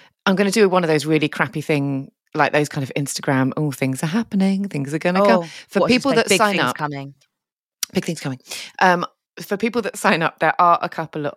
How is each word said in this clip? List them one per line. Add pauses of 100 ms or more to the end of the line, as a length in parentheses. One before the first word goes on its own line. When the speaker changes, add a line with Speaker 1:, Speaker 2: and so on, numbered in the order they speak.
(260)
Speaker 1:
I'm
gonna
do
one
of
those
really
crappy
thing, (220)
like
those
kind
of
Instagram,
"Oh,
things
are
happening,
things
are
gonna
Speaker 2:
Oh, (160)
Speaker 1:
come." (180)
For
Speaker 2:
what,
just
Speaker 1:
people
Speaker 2:
say,
Speaker 1:
that
Speaker 2:
"Big
Speaker 1:
sign
Speaker 2:
things
Speaker 1:
up,
Speaker 2:
coming"? (760)
Speaker 1:
Big
things
coming. (400)
Um, (360)
for
people
that
sign
up,
there
are
a
couple